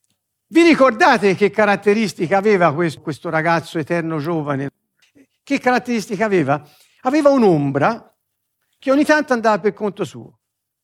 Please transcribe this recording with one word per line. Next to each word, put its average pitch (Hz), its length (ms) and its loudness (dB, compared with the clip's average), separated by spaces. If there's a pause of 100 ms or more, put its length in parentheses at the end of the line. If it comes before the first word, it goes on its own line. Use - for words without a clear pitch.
(480)
vi 320 160 2
ricordate 247 720 4
che 202 140 0
caratteristica 202 880 0
aveva 190 360 2
quest-, 165 280 -4
questo 165 280 -10
ragazzo 160 500 -2
eterno 160 400 -6
giovane? 143 520 -6 (720)
Che 269 160 -4
caratteristica 240 640 -2
aveva? 151 420 -2 (360)
Aveva 285 280 2
un'ombra 175 880 0 (600)
che - 100 -6
ogni 277 140 2
tanto 302 300 0
andava 214 260 0
per 202 140 -4
conto 196 320 -8
suo. - 340 -20 (440)